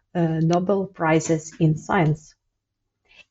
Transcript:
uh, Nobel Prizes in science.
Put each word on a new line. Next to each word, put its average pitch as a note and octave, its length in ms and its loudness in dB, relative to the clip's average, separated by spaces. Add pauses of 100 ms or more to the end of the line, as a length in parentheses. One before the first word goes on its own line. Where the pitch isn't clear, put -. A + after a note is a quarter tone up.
(160)
uh, E3 260 0
Nobel F3+ 440 0
Prizes D#3+ 760 -2
in D#3 160 2
science. D#3 600 -2 (960)